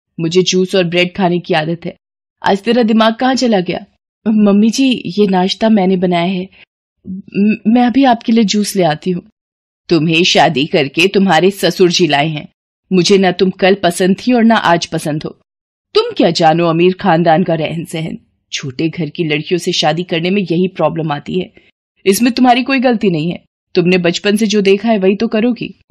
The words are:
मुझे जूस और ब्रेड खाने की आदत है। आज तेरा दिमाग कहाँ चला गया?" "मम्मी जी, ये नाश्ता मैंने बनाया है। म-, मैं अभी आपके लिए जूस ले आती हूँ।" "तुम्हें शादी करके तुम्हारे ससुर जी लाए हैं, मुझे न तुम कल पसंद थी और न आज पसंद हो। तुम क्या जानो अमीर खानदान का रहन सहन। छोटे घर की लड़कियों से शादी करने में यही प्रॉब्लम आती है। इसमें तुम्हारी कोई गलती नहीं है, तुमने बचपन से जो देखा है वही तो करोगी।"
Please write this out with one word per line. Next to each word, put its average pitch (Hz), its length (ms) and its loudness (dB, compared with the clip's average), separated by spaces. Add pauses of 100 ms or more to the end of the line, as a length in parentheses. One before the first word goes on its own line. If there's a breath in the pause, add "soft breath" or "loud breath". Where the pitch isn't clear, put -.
(200)
मुझे 165 220 0
जूस 185 340 0
और 185 80 2
ब्रेड 175 320 -2
खाने 180 240 0
की 175 140 -4
आदत 165 320 -4
है। - 100 -12 (500)
आज 196 180 0
तेरा 233 200 2
दिमाग 226 320 2
कहाँ 254 200 -2
चला 226 240 0
गया?" 180 260 -6 (420)
"मम्मी 208 420 4
जी, 254 360 0
ये 202 220 0
नाश्ता 190 420 0
मैंने 190 280 2
बनाया 180 280 0
है। 185 240 -6 (600 soft breath)
म-, 196 460 -2 (120)
मैं 240 140 4
अभी 247 220 2
आपके 240 280 2
लिए 226 120 4
जूस 202 320 -2
ले 185 80 2
आती 156 280 -2
हूँ।" 175 100 -6 (680)
"तुम्हें 165 340 2
शादी 135 420 2
करके 160 420 0
तुम्हारे 190 440 2
ससुर 180 400 0
जी 175 160 0
लाए 143 200 0
हैं, 151 220 -10 (440)
मुझे 185 240 4
न 190 140 2
तुम 190 180 0
कल 185 240 2
पसंद 185 420 0
थी 247 180 -2
और 233 100 2
न 226 80 6
आज 170 340 2
पसंद 160 380 -6
हो। - 60 -10 (680)
तुम 453 220 0
क्या 202 140 2
जानो 165 360 2
अमीर 170 260 2
खानदान 170 500 2
का 170 100 -2
रहन 156 320 -6
सहन। 160 320 -8 (340)
छोटे 147 380 -6
घर 156 200 -6
की 175 140 -6
लड़कियों 156 340 -2
से 175 140 -4
शादी 165 320 0
करने 175 260 -4
में 202 120 0
यही 180 260 0
प्रॉब्लम 160 440 -4
आती 156 280 -6
है। - 140 -8 (520 soft breath)
इसमें 220 280 -2
तुम्हारी 254 300 2
कोई 269 160 -2
गलती 233 300 0
नहीं 165 220 -2
है, - 120 -12 (320)
तुमने 180 220 2
बचपन 180 380 0
से 220 120 0
जो 202 140 0
देखा 196 280 2
है 220 80 2
वही 190 180 2
तो 226 120 -2
करोगी।" 226 520 -4 (100)